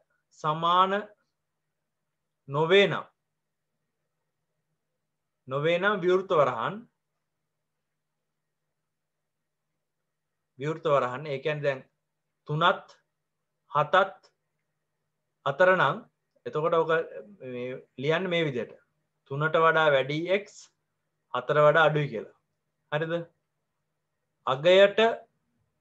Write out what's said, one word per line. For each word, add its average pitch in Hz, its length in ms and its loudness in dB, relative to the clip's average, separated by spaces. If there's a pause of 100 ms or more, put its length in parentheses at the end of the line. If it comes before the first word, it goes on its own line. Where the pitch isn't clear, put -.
(400)
සමාන 170 540 0 (1600)
නොවේ 160 380 2
නම්, 117 180 -6 (2500)
නොවේ 143 320 -2
නම් 196 220 -2
විවෘත 185 380 0
වරහන්, 127 360 -2 (3750)
විවෘත 151 340 -8
වරහන්, 127 340 -2
ඒ 139 120 -6
කියන්නේ 147 280 -4
දැන් 131 160 -4 (640)
තුනත් 165 500 -2 (760)
හතත් 185 600 -2 (1120)
අතර 160 300 2
නම්, 160 220 0 (480)
එතකොට 165 280 -4
ඔක 160 180 0 (500)
මේ 127 280 -12 (280)
ලියන්න 160 320 -2
මේ 170 160 -2
විදිහට. 120 280 -6 (580)
තුනට 151 240 -4
වඩා 160 380 4
වැඩි 139 260 0 (180)
x, - 320 -12 (640)
හතර 143 320 -2
වඩා 156 220 6
අඩුයි 151 240 0
කියලා. 104 240 -12 (560)
හරිද? 160 220 -4 (1300)
අගයට 180 520 4 (800)